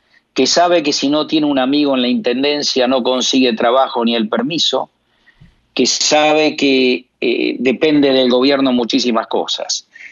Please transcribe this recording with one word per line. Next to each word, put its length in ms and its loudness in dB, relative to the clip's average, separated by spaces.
que 140 0
sabe 360 2
que 120 -2
si 160 -2
no 160 0
tiene 200 0
un 120 0
amigo 360 0
en 60 0
la 80 0
intendencia 800 0
no 140 0
consigue 500 0
trabajo 540 0
ni 80 0
el 160 -2
permiso, 580 -2
que 100 0
sabe 720 0
que, 480 0
eh, 380 -2
depende 560 2
del 160 2
gobierno 420 2
muchísimas 540 0
cosas. 600 -6